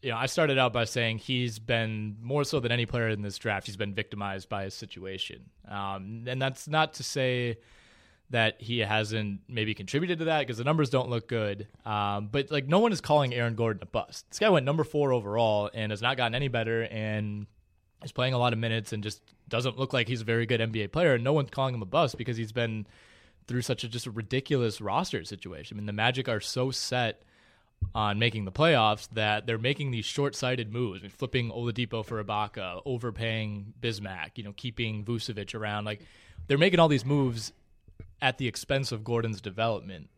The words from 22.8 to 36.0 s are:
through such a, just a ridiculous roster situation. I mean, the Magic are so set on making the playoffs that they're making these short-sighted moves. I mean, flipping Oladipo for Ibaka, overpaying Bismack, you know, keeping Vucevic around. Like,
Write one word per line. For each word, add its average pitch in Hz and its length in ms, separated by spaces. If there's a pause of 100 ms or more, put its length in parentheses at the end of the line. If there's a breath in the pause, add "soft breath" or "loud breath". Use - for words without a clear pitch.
through 123 160
such 123 220
a, 120 40
just 117 180
a 123 40
ridiculous 117 720
roster 110 440
situation. 90 520
I - 20
mean, 104 80
the 104 60
Magic 123 360
are 110 120
so 127 320
set 123 500 (720 soft breath)
on 104 240
making 110 260
the 98 80
playoffs 120 600
that 107 340
they're 117 120
making 135 340
these 113 120
short-sighted 127 680
moves. 110 280
I - 20
mean, 98 80
flipping 120 400
Oladipo 117 540
for 110 200
Ibaka, 104 600
overpaying 110 960
Bismack, 101 560
you 120 60
know, 101 140
keeping 110 480
Vucevic 107 500
around. 104 300
Like, 104 160 (480 loud breath)